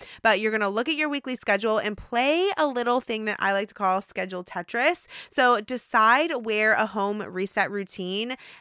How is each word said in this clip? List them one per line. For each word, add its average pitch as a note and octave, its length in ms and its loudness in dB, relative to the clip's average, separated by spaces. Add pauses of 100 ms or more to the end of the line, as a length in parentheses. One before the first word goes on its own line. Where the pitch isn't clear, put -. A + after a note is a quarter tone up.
(240)
But A3 180 4
you're A3 120 0
gonna G#3+ 160 0
look A3+ 200 -2
at D#4 80 -2
your D4+ 120 0
weekly C4 280 -4
schedule G#3+ 420 0
and G#3 180 -2
play D4+ 600 0
a D#4 100 2
little B3 340 0
thing A3 240 -4
that G#3+ 160 -4
I G3 120 0
like G3 160 0
to - 60 -20
call F#3+ 260 0
schedule F#3 440 -8
Tetris. A#3+ 600 -2 (220)
So B3 320 4
decide B3 840 2
where G#3+ 300 2
a A3 120 2
home G#3 360 -2
reset F#3 480 -2
routine G3+ 640 -6 (240)